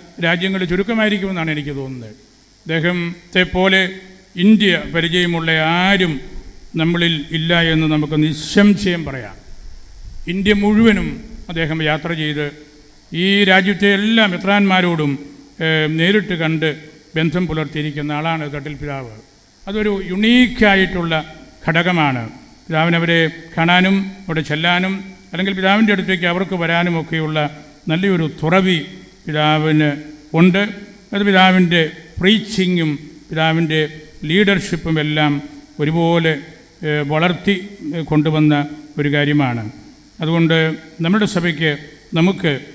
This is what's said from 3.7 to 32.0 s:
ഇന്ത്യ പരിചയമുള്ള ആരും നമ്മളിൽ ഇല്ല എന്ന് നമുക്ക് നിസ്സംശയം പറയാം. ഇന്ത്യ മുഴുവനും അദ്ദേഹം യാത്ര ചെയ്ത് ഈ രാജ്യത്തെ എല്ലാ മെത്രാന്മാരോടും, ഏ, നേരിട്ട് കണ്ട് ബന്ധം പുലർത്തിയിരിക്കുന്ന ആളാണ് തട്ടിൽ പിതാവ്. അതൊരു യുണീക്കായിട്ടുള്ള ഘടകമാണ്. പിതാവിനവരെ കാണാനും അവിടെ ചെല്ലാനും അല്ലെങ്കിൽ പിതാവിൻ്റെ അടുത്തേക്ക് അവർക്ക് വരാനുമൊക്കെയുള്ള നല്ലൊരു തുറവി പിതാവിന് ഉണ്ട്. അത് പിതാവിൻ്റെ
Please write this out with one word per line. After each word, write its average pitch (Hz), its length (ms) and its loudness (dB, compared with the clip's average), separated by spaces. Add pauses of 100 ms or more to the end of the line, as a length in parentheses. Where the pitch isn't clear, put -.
ഇന്ത്യ 185 480 4 (120)
പരിചയമുള്ള 170 560 0
ആരും 170 720 0 (540)
നമ്മളിൽ 165 560 0
ഇല്ല 165 300 0
എന്ന് 160 260 2
നമുക്ക് 151 360 0
നിസ്സംശയം 180 800 2
പറയാം. 123 300 -10 (920)
ഇന്ത്യ 190 260 0
മുഴുവനും 208 680 2 (260)
അദ്ദേഹം 160 340 -2
യാത്ര 156 300 -2
ചെയ്ത് 151 380 -4 (640)
ഈ 196 300 2
രാജ്യത്തെ 196 500 4
എല്ലാ 214 320 2
മെത്രാന്മാരോടും, 180 920 0 (420)
ഏ, 160 260 0
നേരിട്ട് 175 460 0
കണ്ട് 160 640 -4 (180)
ബന്ധം 165 320 0
പുലർത്തിയിരിക്കുന്ന 151 640 -6
ആളാണ് 151 420 -4
തട്ടിൽ 147 200 -10
പിതാവ്. 135 380 -10 (560)
അതൊരു 208 380 -2
യുണീക്കായിട്ടുള്ള 190 1300 2 (320)
ഘടകമാണ്. 156 640 0 (380)
പിതാവിനവരെ 165 640 2 (260)
കാണാനും 185 640 2
അവിടെ 160 220 -4
ചെല്ലാനും 175 640 -2 (280)
അല്ലെങ്കിൽ 190 220 -4
പിതാവിൻ്റെ 202 400 4
അടുത്തേക്ക് 180 320 0
അവർക്ക് 180 300 0
വരാനുമൊക്കെയുള്ള 160 1120 -2 (220)
നല്ലൊരു 175 440 0 (120)
തുറവി 180 420 2 (400)
പിതാവിന് 151 640 2 (420)
ഉണ്ട്. 185 360 4 (440)
അത് 202 100 -2
പിതാവിൻ്റെ 185 680 4 (280)